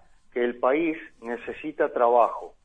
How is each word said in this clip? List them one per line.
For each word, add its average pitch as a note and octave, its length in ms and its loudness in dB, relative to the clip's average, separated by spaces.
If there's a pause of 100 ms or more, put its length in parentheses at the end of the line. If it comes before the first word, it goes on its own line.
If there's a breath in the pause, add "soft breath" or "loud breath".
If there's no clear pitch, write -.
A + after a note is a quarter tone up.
(320 soft breath)
que A#2+ 120 0
el A#2+ 120 -2
país D#3 400 0 (240)
necesita B2+ 720 -6
trabajo. A#2+ 600 2 (100)